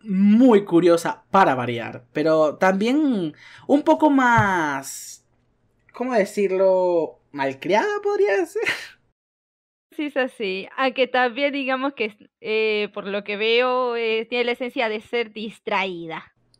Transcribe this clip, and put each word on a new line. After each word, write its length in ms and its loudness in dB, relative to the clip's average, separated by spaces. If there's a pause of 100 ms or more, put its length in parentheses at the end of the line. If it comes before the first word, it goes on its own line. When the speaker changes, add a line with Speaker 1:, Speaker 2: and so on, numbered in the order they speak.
Speaker 1:
muy 640 6
curiosa, 640 2
para 240 4
variar, 580 -6
pero 460 2
también 800 0 (320)
un 160 2
poco 260 4
más, 1160 0 (680)
¿cómo 220 -6
decirlo? 1040 0 (120)
Malcriada, 680 -2
podría 460 0
ser. 160 -8 (1300)
Speaker 2:
Sí, 120 -6
es 100 -8
así. 580 -4
Aunque 300 -2
también 480 -2
digamos 400 -4
que, 240 -8 (220)
eh, 560 -2
por 100 -10
lo 180 -6
que 140 -8
veo, 580 0
eh, 320 -4
tiene 180 -2
la 80 -2
esencia 360 -4
de 120 -6
ser 320 -6
distraída. 1000 -8 (260)